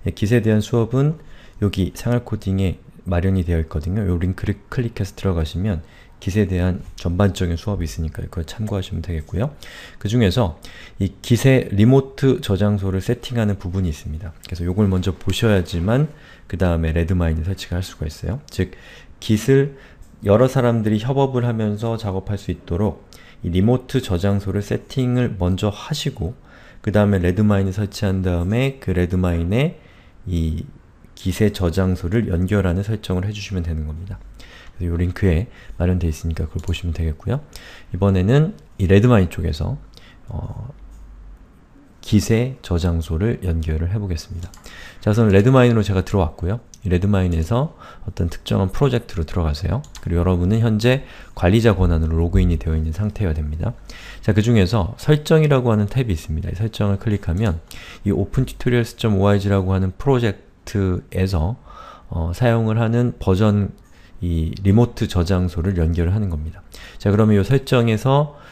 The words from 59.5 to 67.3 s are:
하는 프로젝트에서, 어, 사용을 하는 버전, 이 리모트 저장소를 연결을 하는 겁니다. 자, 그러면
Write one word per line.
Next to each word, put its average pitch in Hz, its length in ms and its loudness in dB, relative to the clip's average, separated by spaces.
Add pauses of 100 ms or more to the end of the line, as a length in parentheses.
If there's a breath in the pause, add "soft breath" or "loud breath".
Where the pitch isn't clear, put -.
하는 92 260 0
프로젝트에서, 95 1600 -2 (520 loud breath)
어, 82 260 -4
사용을 113 440 2
하는 120 400 2
버전, 101 540 2 (480 soft breath)
이 82 420 -2
리모트 113 460 4
저장소를 90 680 0
연결을 85 380 0
하는 104 160 -2
겁니다. 78 320 -8 (360 loud breath)
자, 101 120 0
그러면 107 280 6